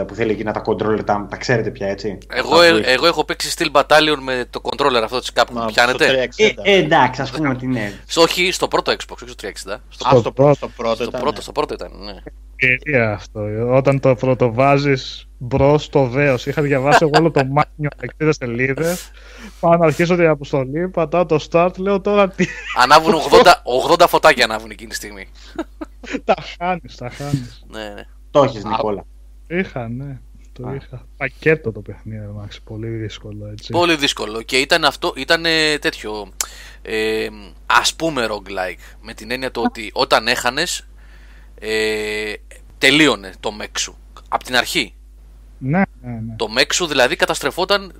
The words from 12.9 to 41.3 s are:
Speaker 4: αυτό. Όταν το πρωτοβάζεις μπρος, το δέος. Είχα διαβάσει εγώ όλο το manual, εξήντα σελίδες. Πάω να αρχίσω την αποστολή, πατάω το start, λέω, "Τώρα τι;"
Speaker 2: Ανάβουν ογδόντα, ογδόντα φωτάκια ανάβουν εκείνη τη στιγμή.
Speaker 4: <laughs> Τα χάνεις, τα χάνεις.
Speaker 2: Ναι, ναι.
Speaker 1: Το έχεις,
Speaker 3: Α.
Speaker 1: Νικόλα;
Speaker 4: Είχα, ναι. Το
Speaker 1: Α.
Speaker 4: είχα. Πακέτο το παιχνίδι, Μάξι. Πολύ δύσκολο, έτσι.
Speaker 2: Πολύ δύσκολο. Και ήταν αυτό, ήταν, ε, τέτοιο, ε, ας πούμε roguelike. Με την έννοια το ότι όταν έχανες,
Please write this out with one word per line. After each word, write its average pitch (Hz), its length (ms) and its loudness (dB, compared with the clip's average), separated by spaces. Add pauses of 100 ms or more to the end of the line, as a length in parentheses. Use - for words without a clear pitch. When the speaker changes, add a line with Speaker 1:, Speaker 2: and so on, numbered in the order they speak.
Speaker 4:
αυτό. 104 300 -10 (340)
Όταν 135 240 2
το 131 160 2
πρωτοβάζεις 131 1120 0 (100)
μπρος, 139 520 2
το 139 180 2
δέος. 131 380 0
Είχα 143 160 -4
διαβάσει 143 400 2
εγώ 151 180 2
όλο 165 120 2
το 143 100 2 (160)
manual, 151 300 -2 (120)
εξήντα 151 340 -2
σελίδες. 135 800 -4 (480)
Πάω 170 180 4
να 170 80 4
αρχίσω 170 300 2
την 175 120 4
αποστολή, 143 640 -2
πατάω 170 360 -2
το 160 260 0
start, 175 260 4
λέω, 190 240 -2
"Τώρα 202 280 2
τι;" 185 160 -2 (320)
Speaker 2:
Ανάβουν 151 360 6
ογδόντα, 160 500 6
ογδόντα 139 440 4
φωτάκια 151 360 4
ανάβουν 110 280 -4
εκείνη 107 180 -16
τη - 60 -12
στιγμή. 101 320 -12 (480)
Speaker 4:
<laughs> - 500 -12
Τα 208 100 2 (220)
χάνεις, 175 380 -6
τα 123 140 -12
χάνεις. 135 580 -6
Speaker 2:
Ναι, 107 280 -12
ναι. 101 100 -16 (260)
Speaker 1:
Το 143 120 6
έχεις, 117 220 -2
Speaker 3:
Α. 90 40 -8
Speaker 1:
Νικόλα; 107 360 -4 (420)
Speaker 4:
Είχα, 160 420 -6
ναι. 131 300 -10 (340)
Το 123 140 -14
Speaker 1:
Α. 139 80 -8
Speaker 4:
είχα. 131 300 -16 (120)
Πακέτο 151 540 -2
το 107 100 -10
παιχνίδι, 107 440 -14 (100)
Μάξι. 101 280 -14
Πολύ 110 240 -12
δύσκολο, 104 640 -12
έτσι. 104 200 -14
Speaker 2:
Πολύ 170 240 2
δύσκολο. 113 460 -4
Και 131 160 -2
ήταν 160 280 2
αυτό, 160 300 -2
ήταν, 165 300 0
ε, 156 340 0
τέτοιο, 107 520 -6 (500)
ε, 110 460 -4 (380)
ας - 300 2
πούμε 143 340 -2
roguelike. 95 720 -8
Με 110 120 -14
την 110 180 -12
έννοια 131 200 -6
το 120 100 -6
ότι 110 320 -4
όταν 117 340 2
έχανες, 127 600 -2 (720)